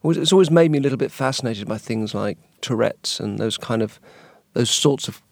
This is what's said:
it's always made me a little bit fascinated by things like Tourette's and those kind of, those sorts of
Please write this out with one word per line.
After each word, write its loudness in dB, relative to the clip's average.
it's 2
always 6
made 6
me 2
a 2
little 0
bit -2
fascinated -4
by -6
things -4
like -4
Tourette's -2
and -6
those -2
kind -4
of, -6
those 0
sorts 0
of -14